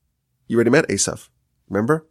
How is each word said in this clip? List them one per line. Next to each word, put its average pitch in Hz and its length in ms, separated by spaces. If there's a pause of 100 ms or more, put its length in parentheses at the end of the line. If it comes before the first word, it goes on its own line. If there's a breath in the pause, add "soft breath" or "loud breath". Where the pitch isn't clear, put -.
(460)
You 113 100
already 117 140
met 151 180
Esav. - 420 (380)
Remember? 120 420